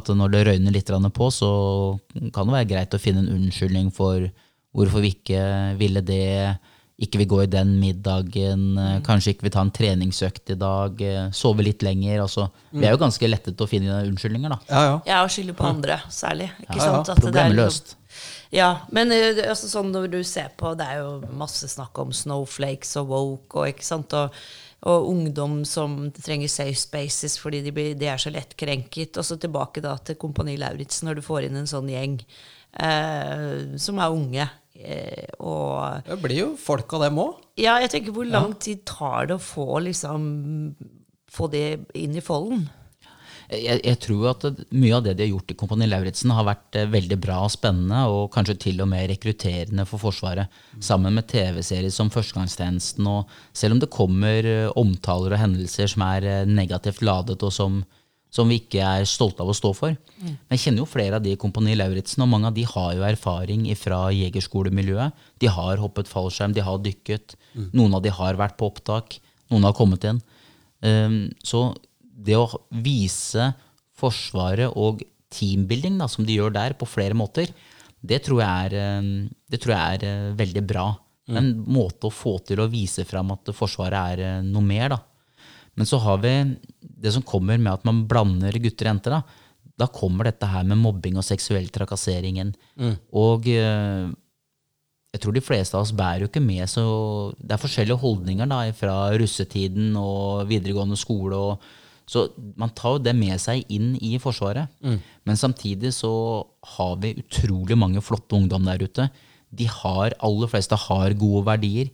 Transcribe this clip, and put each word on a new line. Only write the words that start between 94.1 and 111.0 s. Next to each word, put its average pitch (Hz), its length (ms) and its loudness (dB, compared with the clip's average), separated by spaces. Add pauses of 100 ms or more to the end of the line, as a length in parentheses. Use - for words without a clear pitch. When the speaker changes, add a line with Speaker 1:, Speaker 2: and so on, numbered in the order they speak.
Speaker 1:
jeg - 80 -8
tror 110 120 0
de 131 80 2
fleste 101 340 0
av 98 60 2
oss 107 100 0
bærer 95 300 0
jo 98 60 0
ikke - 180 0
med, 92 220 2
så 110 720 -2
det - 100 -6
er 107 160 -2
forskjellige 120 320 0
holdninger 101 480 0
da, 123 240 0
fra 98 460 0
russetiden 107 800 0
og 98 500 -2
videregående 101 500 0
skole, 98 380 -4
og, 101 240 -2 (480)
så - 220 0 (260)
man 113 140 -2
tar 127 300 -2
jo 135 40 -4
det 120 120 4
med 95 240 2
seg 120 280 -2
inn 113 320 0
i 113 200 -2
Forsvaret. 120 480 -4 (160)
Speaker 3:
Mm. 117 180 0 (240)
Speaker 1:
Men 107 100 2
samtidig 107 560 -2
så 113 540 -2 (180)
har 90 340 -4
vi 107 180 -4
utrolig 98 600 0
mange 98 240 4
flotte 110 380 -4
ungdom 95 260 4
der 92 140 0
ute. 127 320 -2 (440)
De 117 120 -2
har, 98 560 0
aller 107 260 0
fleste 107 300 0
har 95 380 2